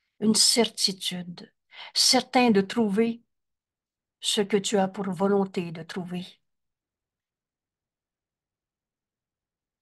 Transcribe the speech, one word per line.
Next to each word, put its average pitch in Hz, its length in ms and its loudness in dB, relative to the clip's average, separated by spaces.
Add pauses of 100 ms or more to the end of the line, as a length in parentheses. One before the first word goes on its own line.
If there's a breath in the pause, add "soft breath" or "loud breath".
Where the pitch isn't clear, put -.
(200)
une 214 140 2
certitude, 190 1160 0 (400 loud breath)
certain 247 580 4
de 196 120 4
trouver 226 600 -2 (960)
ce - 200 -2
que 202 160 0
tu 196 220 0
as 190 100 2
pour 196 220 -8
volonté 190 640 0
de 165 100 -12
trouver. 180 420 -10 (3500)